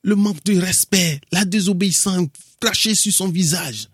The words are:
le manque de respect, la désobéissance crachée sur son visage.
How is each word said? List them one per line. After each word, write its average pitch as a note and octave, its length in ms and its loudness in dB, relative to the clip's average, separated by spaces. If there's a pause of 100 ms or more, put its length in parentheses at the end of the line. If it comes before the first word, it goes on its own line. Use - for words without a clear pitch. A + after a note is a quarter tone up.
le G#3 120 2
manque G3+ 300 0
de G3 120 2
respect, F3 600 0 (120)
la F#3 120 2
désobéissance F#3 840 0 (300)
crachée A3 360 0
sur G#3 180 0
son F#3+ 160 0
visage. D#3+ 640 -4